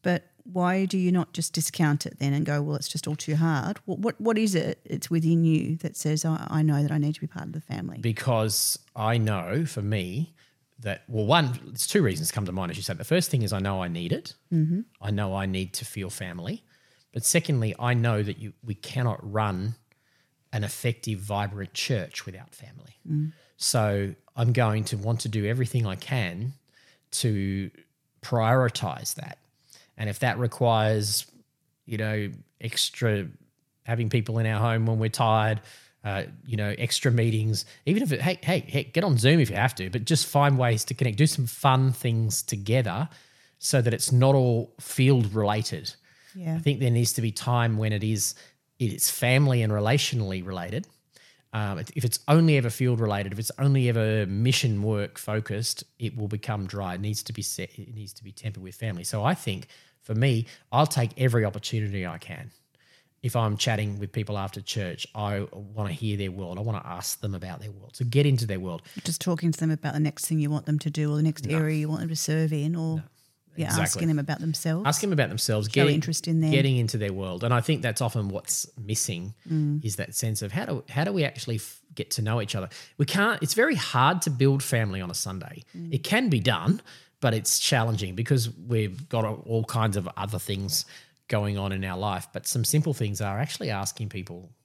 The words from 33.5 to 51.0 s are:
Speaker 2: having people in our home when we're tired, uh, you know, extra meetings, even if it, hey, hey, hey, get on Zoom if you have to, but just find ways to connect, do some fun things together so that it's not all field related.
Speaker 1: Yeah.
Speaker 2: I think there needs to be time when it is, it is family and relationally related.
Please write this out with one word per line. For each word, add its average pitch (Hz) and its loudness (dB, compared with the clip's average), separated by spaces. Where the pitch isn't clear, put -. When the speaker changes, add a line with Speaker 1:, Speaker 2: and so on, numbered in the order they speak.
Speaker 2:
having 117 -2
people 113 0
in 113 2
our 110 0
home 113 2
when 113 2
we're 110 2
tired, 110 4
uh, 98 -4
you 117 -4
know, 104 -2
extra - 0
meetings, 110 2
even 196 2
if 262 0
it, - -2
hey, 175 0
hey, 175 0
hey, - -2
get 170 0
on 151 4
Zoom 139 6
if 113 4
you 95 -4
have 113 2
to, 92 -6
but 98 -4
just 156 2
find 143 4
ways 117 2
to - -8
connect, 113 0
do 151 6
some 135 0
fun 131 4
things 113 0
together 110 0
so 135 2
that 117 4
it's - -2
not 131 6
all 123 2
field 127 4
related. 104 -2
Speaker 1:
Yeah. 165 -4
Speaker 2:
I 165 -2
think 147 0
there 127 2
needs 117 2
to 120 -2
be 113 0
time 117 0
when 107 0
it 104 -2
is, 107 0
it 110 0
is - 0
family 127 4
and 107 2
relationally 104 0
related. 95 -6